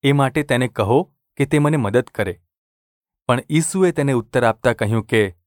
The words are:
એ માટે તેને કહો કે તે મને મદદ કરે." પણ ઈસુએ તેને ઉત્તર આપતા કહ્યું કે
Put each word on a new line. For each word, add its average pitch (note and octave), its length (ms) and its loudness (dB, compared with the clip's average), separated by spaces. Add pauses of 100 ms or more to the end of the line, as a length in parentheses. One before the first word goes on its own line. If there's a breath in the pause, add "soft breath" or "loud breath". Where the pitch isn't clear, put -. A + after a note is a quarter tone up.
એ C#3 100 2
માટે C#3+ 300 0
તેને B2+ 260 -2
કહો A#2 440 0 (240)
કે C#3 100 0
તે D3+ 120 0
મને D3 180 0
મદદ A#2+ 260 0
કરે." F#2 380 -6 (840)
પણ B2 140 2 (100)
ઈસુએ E3+ 420 0
તેને C#3 200 -2
ઉત્તર B2 320 -2
આપતા A#2 280 0
કહ્યું A2 340 -2
કે G#2 300 0 (100)